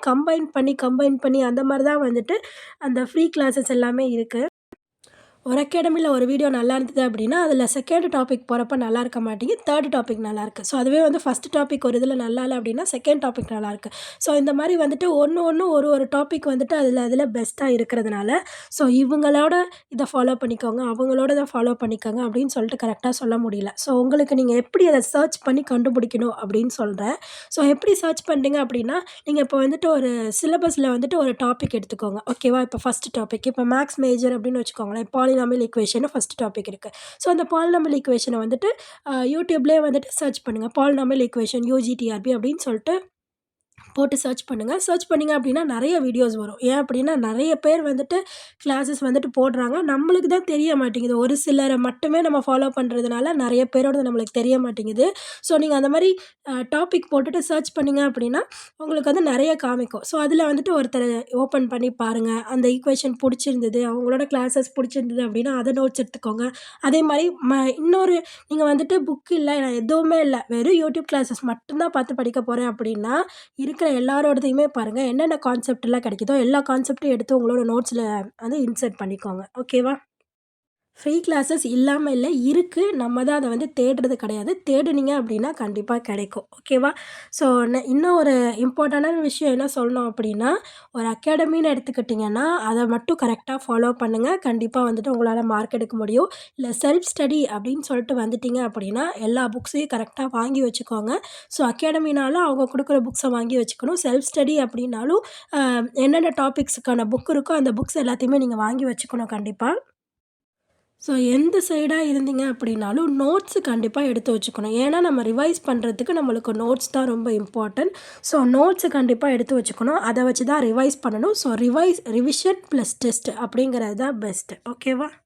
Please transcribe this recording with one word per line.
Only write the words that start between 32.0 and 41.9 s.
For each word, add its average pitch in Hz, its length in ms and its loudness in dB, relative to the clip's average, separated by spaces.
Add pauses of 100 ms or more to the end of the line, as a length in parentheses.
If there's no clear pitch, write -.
ஓகேவா? 247 360 2
இப்போ 247 220 -4
ஃபர்ஸ்ட் - 340 -4
டாபிக், 220 300 -4
இப்போ 254 180 -2
மேக்ஸ் 269 320 0
மேஜர் 247 440 0
அப்படின்னு 247 200 -2
வச்சுக்கோங்களேன். 226 720 -2
பாலினாமியல் - 0 - (280)
ஈக்குவேஷன் 233 500 0
ஃபர்ஸ்ட் - 320 -4
டாபிக் 202 240 -6
இருக்கு. 202 220 -14 (280)
So, 359 160 0
அந்த 349 100 0
பாலினாமியல் 330 540 2
ஈக்குவேஷனை 240 420 0
வந்துட்டு, 247 300 -2 (380)
அ, 285 40 -4 (120)
YouTube-லயே 311 580 2
வந்துட்டு 285 260 0
சர்ச் - 340 -4
பண்ணுங்க. 220 320 -6
பாலினாமியல் 269 480 2
ஈக்குவேஷன் 240 440 -2
யூ 262 140 2
ஜி 240 160 -2